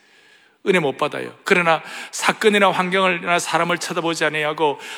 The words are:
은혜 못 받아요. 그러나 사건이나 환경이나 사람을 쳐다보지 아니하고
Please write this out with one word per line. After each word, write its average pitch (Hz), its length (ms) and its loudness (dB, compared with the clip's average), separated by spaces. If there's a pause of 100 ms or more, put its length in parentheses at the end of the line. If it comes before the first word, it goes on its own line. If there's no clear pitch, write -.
(680)
은혜 185 120 2
못 135 180 -2
받아요. 131 460 -6
그러나 170 400 2 (280)
사건이나 202 600 2
환경이나 180 680 0
사람을 170 400 0
쳐다보지 165 480 -2
아니하고 151 540 0 (180)